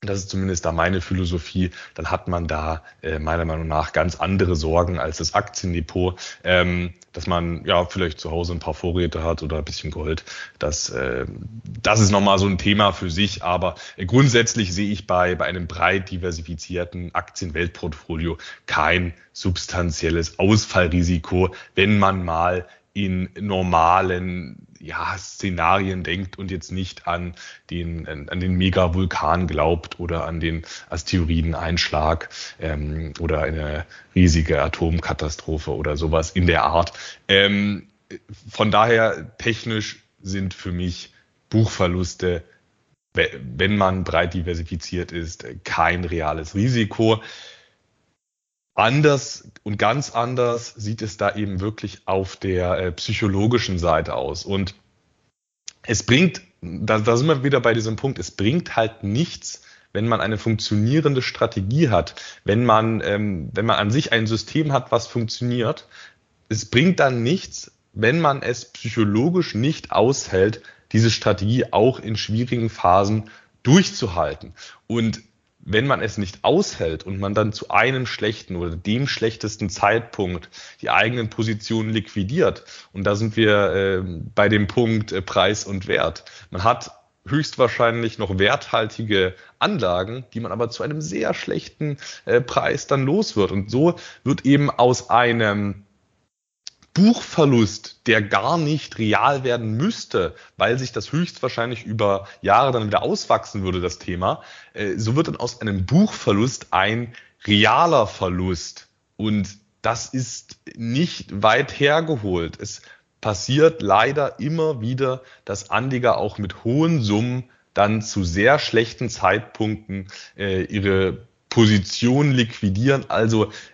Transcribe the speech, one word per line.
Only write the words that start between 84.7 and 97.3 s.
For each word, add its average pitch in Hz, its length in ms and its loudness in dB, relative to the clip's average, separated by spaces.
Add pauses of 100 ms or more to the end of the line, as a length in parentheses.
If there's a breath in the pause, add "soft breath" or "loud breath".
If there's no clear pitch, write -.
äh, 92 100 -4
Preis 98 420 0
und 98 220 -8
Wert. - 380 -2 (260 loud breath)
Man 92 140 -6
hat 120 280 0 (340)
höchstwahrscheinlich 120 920 0
noch 98 200 -2
werthaltige 104 960 0 (240 loud breath)
Anlagen, 113 760 -2
die 117 80 -8
man 107 120 -8
aber 113 180 -4
zu - 120 -10
einem 151 200 -6
sehr 190 320 -4
schlechten, - 640 -6 (260 loud breath)
äh, 120 160 2
Preis 127 460 -2
dann 139 160 2
los 180 340 0
wird. 95 160 2
Und 101 180 -4
so 160 260 4 (280 loud breath)
wird 131 220 -2
eben 139 240 6
aus 123 400 2
einem 107 720 2 (1080)
Buchverlust, 143 1120 4